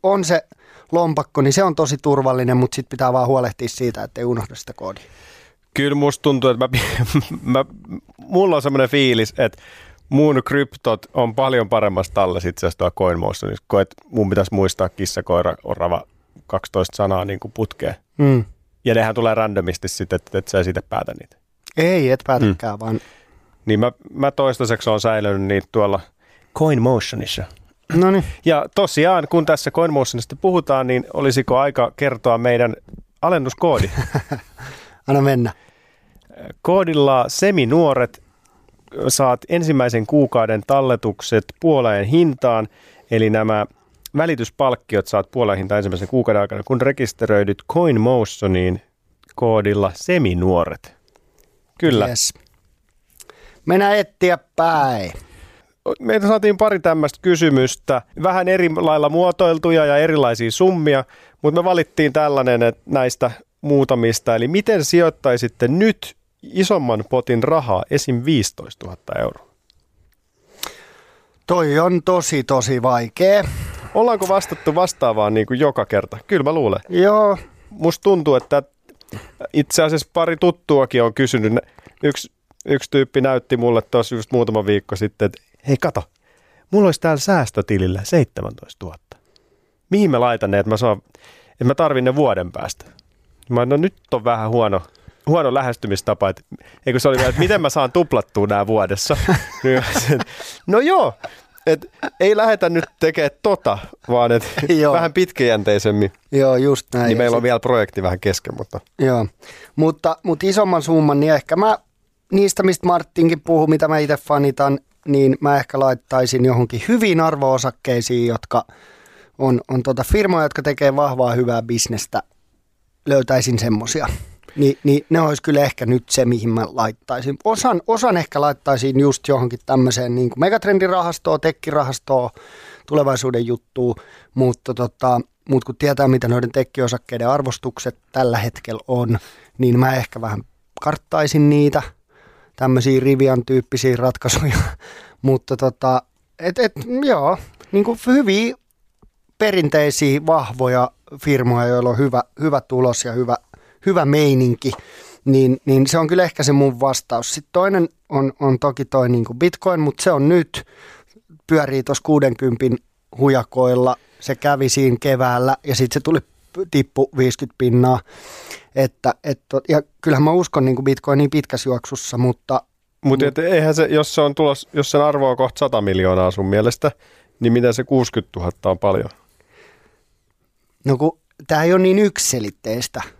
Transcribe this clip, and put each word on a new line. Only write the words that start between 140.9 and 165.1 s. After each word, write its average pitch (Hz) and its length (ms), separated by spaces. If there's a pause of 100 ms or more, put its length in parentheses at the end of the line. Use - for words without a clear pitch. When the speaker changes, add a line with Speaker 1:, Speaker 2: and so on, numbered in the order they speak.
Speaker 1:
niitä, 147 320 (760)
tämmöisiä 131 440
Rivian 131 460
tyyppisiä 131 500
ratkaisuja. 123 600 (380)
<laughs> - 280
Mutta 131 360
tota, 127 440 (380)
et, 180 200
et, 233 120 (320)
joo, 180 340 (340)
niinku 202 260 (100)
hyviä 240 480 (800)
perinteisiä, 151 880
vahvoja 127 640 (320)
firmoja, 123 440
joilla 123 220
on 113 80
hyvä, 127 260 (160)
hyvä 143 220
tulos 127 440
ja 120 60
hyvä, 120 260 (480)
hyvä 180 200
meininki, 135 640 (540)
niin, 131 400
niin 135 220
se 165 100
on 160 100
kyllä 180 160
ehkä 160 200
se 139 80
mun 139 280
vastaus. 123 540
Sit 151 180
toinen 185 380 (200)
on, 139 300
on 135 200
toki 139 260
toi 127 240
niinku 117 240
Bitcoin, 175 460
mut 147 200
se 185 120
on 143 180
nyt, 170 360 (800)
pyörii 135 360
tossa 135 220
kuudenkympin 131 720 (400)
hujakoilla. 127 800 (240)
Se 135 160
kävi 139 340
siinä 131 300
keväällä 127 580 (100)